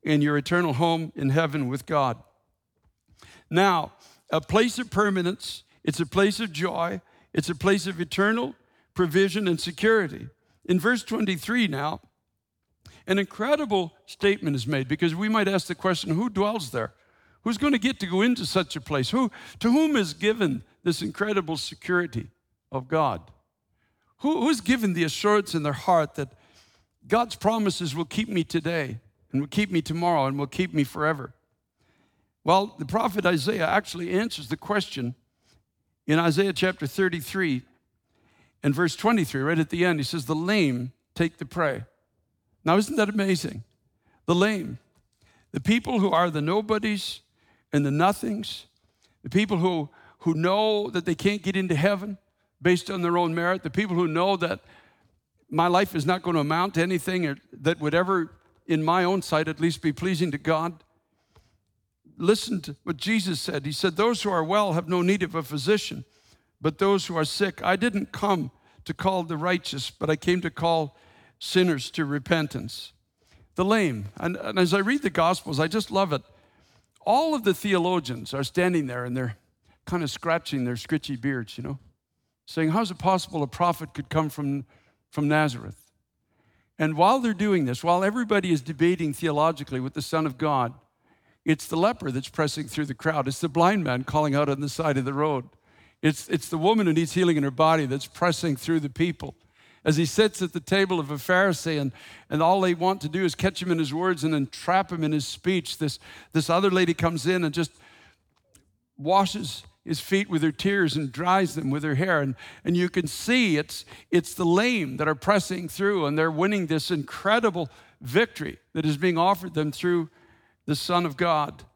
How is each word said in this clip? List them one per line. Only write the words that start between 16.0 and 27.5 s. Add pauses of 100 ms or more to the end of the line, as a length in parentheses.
"Who
dwells
there? (500)
Who's
gonna
get
to
go
into
such
a
place?
Who, (280)
to
whom
is
given (180)
this
incredible
security (440)
of
God? (840)
Who,
who's
given
the
assurance
in
their
heart
that (760)
God's
promises